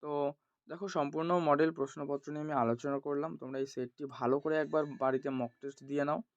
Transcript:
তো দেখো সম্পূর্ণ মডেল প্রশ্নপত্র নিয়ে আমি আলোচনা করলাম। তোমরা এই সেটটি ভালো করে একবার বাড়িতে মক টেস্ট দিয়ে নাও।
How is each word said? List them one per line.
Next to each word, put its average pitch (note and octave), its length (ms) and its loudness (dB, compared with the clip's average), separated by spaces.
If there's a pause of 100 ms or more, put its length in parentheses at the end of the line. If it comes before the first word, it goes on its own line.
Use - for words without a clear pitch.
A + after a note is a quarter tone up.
তো D3 320 0 (340)
দেখো F3+ 200 -8
সম্পূর্ণ E3 520 2
মডেল D#3 320 6
প্রশ্নপত্র C#3+ 600 -4
নিয়ে D3+ 120 -6
আমি D3+ 100 -4
আলোচনা B2+ 460 2
করলাম। D3 380 -4
তোমরা C3+ 220 -8
এই C3+ 80 0
সেটটি C3 380 -8
ভালো B2+ 340 2
করে D#3 180 0
একবার D3+ 280 2
বাড়িতে C3+ 440 0
মক B2+ 220 -2 (100)
টেস্ট C#3 220 -12
দিয়ে C#3+ 220 -2
নাও। D3+ 160 -2 (160)